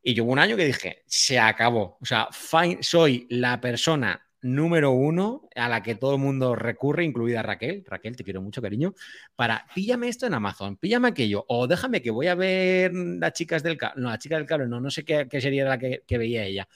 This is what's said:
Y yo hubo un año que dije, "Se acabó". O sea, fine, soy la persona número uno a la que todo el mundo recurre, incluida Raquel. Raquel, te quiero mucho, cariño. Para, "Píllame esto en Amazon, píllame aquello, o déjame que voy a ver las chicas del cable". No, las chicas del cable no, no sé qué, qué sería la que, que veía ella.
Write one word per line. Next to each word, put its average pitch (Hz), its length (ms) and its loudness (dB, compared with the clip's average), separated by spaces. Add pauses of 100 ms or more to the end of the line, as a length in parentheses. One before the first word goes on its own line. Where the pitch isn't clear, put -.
Y 127 120 0
yo 113 100 2
hubo 120 80 2
un 135 80 2
año 208 160 4
que 180 100 2
dije, - 420 -4
"Se - 320 2
acabó". 110 640 4
O - 40 -14
sea, 117 260 0
fine, 175 500 0
soy 151 480 4
la 120 300 0
persona 123 640 0 (200)
número 143 500 2
uno 170 640 0
a 120 120 0
la 117 160 0
que 113 120 -4
todo 135 200 0
el 135 60 0
mundo 131 340 0
recurre, 139 480 -2
incluida 120 380 -2
Raquel. 120 460 -6
Raquel, 110 280 -10
te 107 80 -14
quiero 95 180 -8
mucho, 104 200 -10
cariño. 117 320 -2 (420)
Para, 113 300 0 (100)
"Píllame 240 320 -2
esto 240 200 -6
en 175 80 0
Amazon, 98 420 -4
píllame 240 320 2
aquello, 104 380 0
o 123 200 2
déjame 185 340 0
que 117 100 -2
voy 131 160 0
a 180 80 2
ver 185 580 2
las 175 400 -2
chicas 165 300 -2
del 165 140 -2
cable". 120 240 -6
No, 123 80 -2
las 110 100 -4
chicas 156 200 -4
del 147 80 -6
cable 147 200 -2
no, 120 120 -4
no 135 120 -4
sé 151 120 -8
qué, 151 260 0
qué 139 120 -4
sería 139 240 0
la 131 120 2
que, 127 300 -6
que 123 100 0
veía 117 280 -2
ella. 98 300 -6